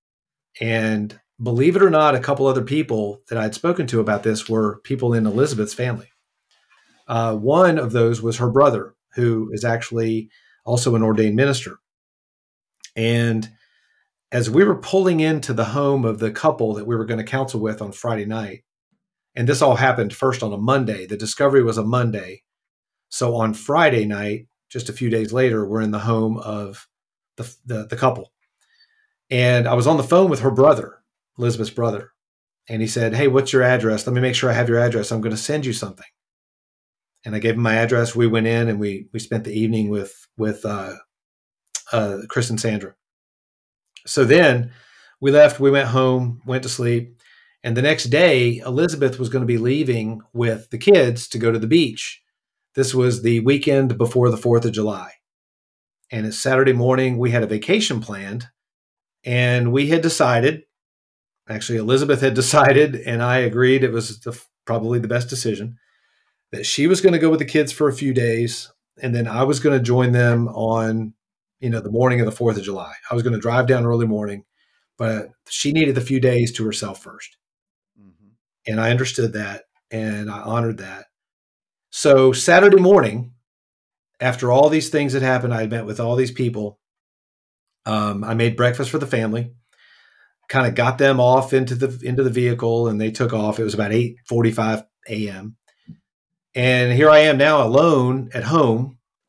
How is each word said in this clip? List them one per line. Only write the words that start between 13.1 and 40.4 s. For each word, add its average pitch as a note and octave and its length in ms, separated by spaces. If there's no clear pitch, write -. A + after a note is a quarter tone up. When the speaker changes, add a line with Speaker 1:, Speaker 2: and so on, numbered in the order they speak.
Speaker 1:
as A#2+ 160
we D3 160
were G3 160
pulling F#3 400
into D#3 320
the A2+ 140
home C#3 380
of A2 140
the A2 120
couple A2+ 440
that G#2 120
we A#2 100
were A2 80
gonna A2 180
counsel B2+ 380
with G#2+ 220
on G2+ 100
Friday A2+ 320
night, G#2+ 400
and A#2+ 140
this C#3 140
all C3 140
happened A#2+ 380
first C3 280
on G#2+ 100
a G2+ 60
Monday. A2 480
The G#2 100
discovery C3+ 460
was A2+ 160
a G#2+ 60
Monday. G#2+ 580
So A#2 280
on A2 180
Friday C#3+ 500
night, G#2 420
just A#2+ 180
a - 40
few A#2+ 180
days A2 220
later, A#2 340
we're A2 160
in G#2+ 80
the G#2 80
home A2 400
of G#2 480
the, - 180
the, A2 220
the A#2+ 80
couple. B2 360
And B2 360
I A#2+ 80
was A#2+ 120
on D#3 100
the C#3 60
phone F3+ 280
with C3 100
her C3 100
brother, C3 480
Elizabeth's A2+ 320
brother. A2 420
And A2 120
he A2 80
said, A2+ 260
"Hey, C#3 140
what's C3+ 240
your B2+ 100
address? A2 440
Let B2 80
me B2 60
make B2+ 140
sure B2+ 140
I A#2 60
have A#2+ 140
your A#2 100
address. A#2 320
I'm A2+ 100
gonna A2 160
send D3 300
you A#2+ 60
something." - 340
And G#2+ 100
I G#2+ 40
gave G#2+ 160
him A#2 60
my A2+ 140
address. A#2 400
We A#2+ 120
went A2+ 200
in A#2 220
and G#2+ 120
we, G2+ 320
we A2+ 60
spent A2 260
the G#2+ 80
evening A2 380
with, G2+ 360
with, G#2+ 280